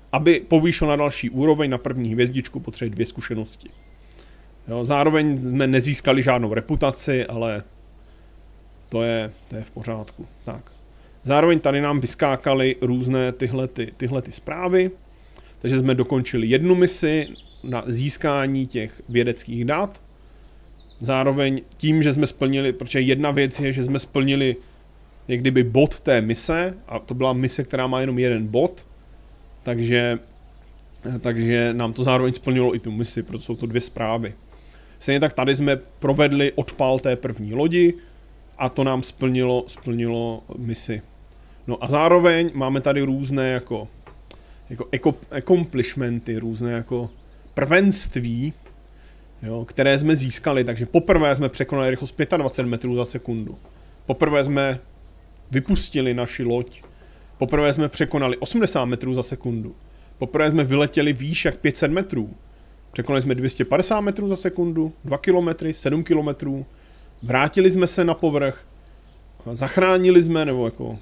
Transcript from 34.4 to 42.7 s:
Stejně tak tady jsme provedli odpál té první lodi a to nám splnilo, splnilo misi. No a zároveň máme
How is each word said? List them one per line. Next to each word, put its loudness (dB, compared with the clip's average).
Stejně 0
tak 2
tady 2
jsme 2
provedli 2
odpál 0
té 0
první -6
lodi 4
a -2
to -2
nám 0
splnilo, 0
splnilo -4
misi. -6
No -6
a -6
zároveň 4
máme -2